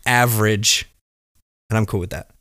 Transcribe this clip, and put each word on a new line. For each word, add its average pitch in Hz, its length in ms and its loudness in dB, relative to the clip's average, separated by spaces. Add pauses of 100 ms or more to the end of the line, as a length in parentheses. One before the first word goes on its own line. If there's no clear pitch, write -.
average, 110 840 0 (800)
and 110 80 0
I'm 107 80 2
cool 101 140 -4
with 87 120 -8
that. - 180 -12 (120)